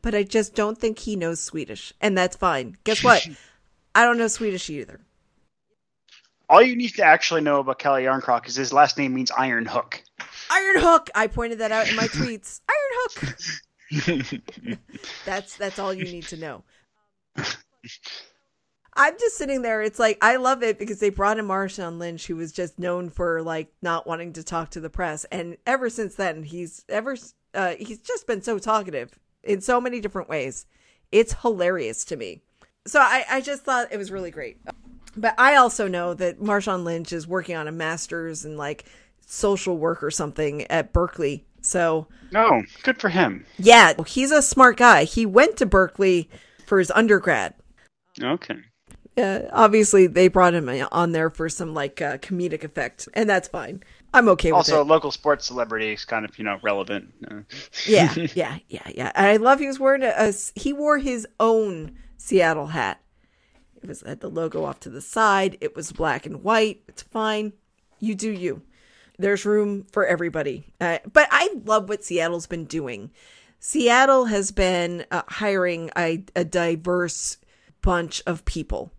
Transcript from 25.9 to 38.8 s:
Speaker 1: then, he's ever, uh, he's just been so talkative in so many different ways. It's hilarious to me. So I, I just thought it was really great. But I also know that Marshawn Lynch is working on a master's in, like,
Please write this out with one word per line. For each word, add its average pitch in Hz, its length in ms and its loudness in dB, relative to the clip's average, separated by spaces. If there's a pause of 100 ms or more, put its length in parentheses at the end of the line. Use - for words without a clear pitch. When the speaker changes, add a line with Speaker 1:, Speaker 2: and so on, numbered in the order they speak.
Speaker 1:
then, 160 280 -6
he's 165 460 -14
ever, 240 260 -4 (380)
uh, 185 260 -2
he's 214 200 -14
just - 280 -8
been 214 140 -4
so 220 180 -4
talkative 185 580 -4 (260)
in 196 180 -2
so 247 200 0
many 247 180 -6
different 196 300 -8
ways. 135 380 -6 (440)
It's 220 300 4
hilarious 180 640 -2
to 160 100 -10
me. 98 260 -12 (440)
So 294 140 2
I, 254 300 4
I 262 120 -2
just 277 220 -10
thought 247 280 -2
it 208 60 -8
was 190 140 -10
really 185 200 -10
great. 143 260 -14 (600)
But 226 200 0
I 269 180 6
also 240 320 4
know 175 280 -4
that 175 240 -4
Marshawn 202 440 -2
Lynch 170 300 -6
is 165 140 -10
working 175 280 -6
on 156 120 -8
a 156 40 -8
master's 165 760 -8
in, 151 120 -12
like, 147 280 -10 (420)